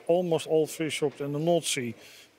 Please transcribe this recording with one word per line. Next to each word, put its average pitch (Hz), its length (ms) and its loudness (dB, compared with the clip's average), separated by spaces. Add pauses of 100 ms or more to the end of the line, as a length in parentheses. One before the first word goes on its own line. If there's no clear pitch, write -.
almost 170 400 2
all 156 200 2
fish 151 300 -4
stocks 143 220 -2
in 143 140 -6
the 147 60 -2
North 165 280 2
Sea, 120 280 -4 (440)